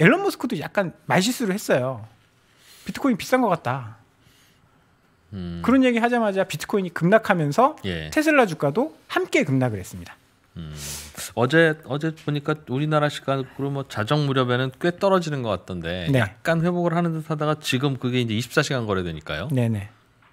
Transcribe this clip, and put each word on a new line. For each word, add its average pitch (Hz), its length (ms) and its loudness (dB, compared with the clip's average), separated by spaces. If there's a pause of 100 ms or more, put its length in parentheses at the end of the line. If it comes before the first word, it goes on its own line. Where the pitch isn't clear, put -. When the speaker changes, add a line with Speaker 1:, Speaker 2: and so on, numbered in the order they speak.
Speaker 1:
앨런 294 240 6
머스크도 247 360 -4
약간 180 340 -2 (120)
말실수를 190 480 0
했어요. 131 520 -2 (800)
"비트코인 226 320 -2
비싼 254 240 0
것 220 80 2
같다." 123 480 -4 (1400)
Speaker 2:
음. 170 300 -8
Speaker 1:
그런 262 200 4
얘기 240 160 2
하자마자 220 460 2
비트코인이 185 480 -4
급락하면서 196 840 4 (100)
Speaker 2:
예. 80 240 -4
Speaker 1:
테슬라 294 360 4
주가도 165 520 -2 (100)
함께 349 360 0
급락을 127 360 0
했습니다. 90 360 -14 (420)
Speaker 2:
음. 78 160 -12 (640)
어제, 156 400 4 (100)
어제 156 300 -4
보니까 147 400 -4 (140)
우리나라 147 400 0
시간으로 135 600 -4
뭐 139 180 -6
자정 143 380 0
무렵에는 131 460 2 (100)
꽤 175 160 0
떨어지는 165 460 2
것 113 60 -2
같던데 90 600 -4
Speaker 1:
네. 131 80 4
Speaker 2:
약간 160 460 0
회복을 175 300 0
하는 170 260 0
듯 - 80 -10
하다가 151 300 -2
지금 131 380 -2
그게 123 240 -2
이제 113 120 -2
이십사 120 300 0
시간 123 240 -4
거래되니까요. 95 640 -4
Speaker 1:
네네. 113 380 0 (420)